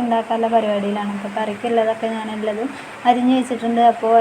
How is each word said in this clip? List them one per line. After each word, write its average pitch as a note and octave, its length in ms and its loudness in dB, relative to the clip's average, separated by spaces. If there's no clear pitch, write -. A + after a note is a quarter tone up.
ഉണ്ടാക്കാനുള്ള A3+ 520 0
പരിപാടിയിലാണ്. G#3 640 0
അപ്പോൾ G3+ 200 -8
കറിക്കുള്ളതൊക്കെ A3 760 -2
ഞാനെല്ലതും A3 540 -6
അരിഞ്ഞ് B3 300 4
വെച്ചിട്ടുണ്ട്. A#3 420 -2
അപ്പോൾ A3+ 300 -2